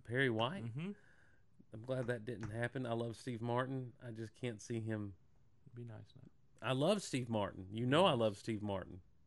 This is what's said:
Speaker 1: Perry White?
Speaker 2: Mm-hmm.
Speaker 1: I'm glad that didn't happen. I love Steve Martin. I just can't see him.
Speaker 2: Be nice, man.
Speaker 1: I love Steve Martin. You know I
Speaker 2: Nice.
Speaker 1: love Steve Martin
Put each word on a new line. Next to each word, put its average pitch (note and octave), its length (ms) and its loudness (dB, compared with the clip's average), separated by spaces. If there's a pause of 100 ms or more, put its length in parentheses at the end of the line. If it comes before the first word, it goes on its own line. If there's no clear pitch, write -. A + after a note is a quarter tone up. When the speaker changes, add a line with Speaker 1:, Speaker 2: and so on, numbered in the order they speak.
Speaker 1:
Perry B2+ 240 4
White? A#2 340 0
Speaker 2:
Mm-hmm. C#3+ 260 -6 (840)
Speaker 1:
I'm A2 120 -12
glad B2+ 220 -2
that A#2 180 -2
didn't A2 240 -6
happen. A#2+ 380 -2
I A#2 60 0
love A#2 240 -2
Steve A#2 240 -6
Martin. B2 500 0 (120)
I B2+ 80 -10
just A2 280 -8
can't A#2 220 -4
see A#2 180 -2
him. G#2+ 340 -2 (640)
Speaker 2:
Be A#2+ 80 -10
nice, A#2 80 -12 (240)
man. - 140 -20 (340)
Speaker 1:
I A2+ 100 2
love E3+ 300 4
Steve B2 260 -2
Martin. G#2 420 0
You A2+ 140 0
know D3 200 8
I F#3 60 6
Speaker 2:
Nice. B2+ 80 4
Speaker 1:
love A2 180 4
Steve G#2+ 260 -2
Martin F#2+ 360 -2 (280)